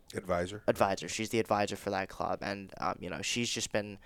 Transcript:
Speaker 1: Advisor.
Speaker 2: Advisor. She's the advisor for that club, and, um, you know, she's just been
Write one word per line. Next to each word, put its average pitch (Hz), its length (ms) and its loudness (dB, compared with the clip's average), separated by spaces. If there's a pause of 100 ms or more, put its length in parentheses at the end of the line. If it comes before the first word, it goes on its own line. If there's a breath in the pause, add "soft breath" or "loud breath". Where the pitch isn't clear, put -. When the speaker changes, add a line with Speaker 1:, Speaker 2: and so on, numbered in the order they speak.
(160)
Speaker 1:
Advisor. 90 520 -2
Speaker 2:
Advisor. 101 420 4
She's 110 200 -2
the 117 100 4
advisor 104 360 2
for 101 160 -4
that 95 180 0
club, 90 320 -2
and, 101 380 -6
um, - 200 0
you 90 100 -8
know, 80 120 -4
she's 120 280 0
just - 220 -2
been 104 340 0